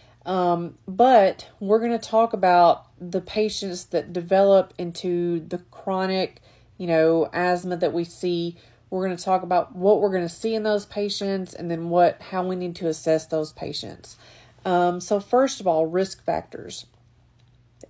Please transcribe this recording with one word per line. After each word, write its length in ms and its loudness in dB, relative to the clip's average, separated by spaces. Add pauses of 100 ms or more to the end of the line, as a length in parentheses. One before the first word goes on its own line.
(260)
Um, 500 0 (100)
but 600 4 (120)
we're 200 2
gonna 180 -2
talk 360 0
about 520 4 (140)
the 220 -6
patients 600 -4
that 280 -6
develop 640 4
into 640 -4
the 180 -8 (120)
chronic, 720 -4 (340)
you 100 -10
know, 460 2
asthma 460 -2
that 160 -2
we 100 -2
see. 520 -6 (340)
We're 140 -4
gonna 120 -4
talk 260 0
about 320 -2
what 260 4
we're 120 2
gonna 160 -2
see 260 -6
in 80 -4
those 220 -2
patients 720 -6
and 160 -8
then 180 -6
what, 320 4
how 260 -6
we 80 -4
need 220 -6
to 100 -6
assess 380 -2
those 280 -6
patients. 680 -12 (460)
Um, 360 0
so 200 0
first 380 0
of 80 -10
all, 200 2
risk 360 -4
factors. 640 -8 (1040)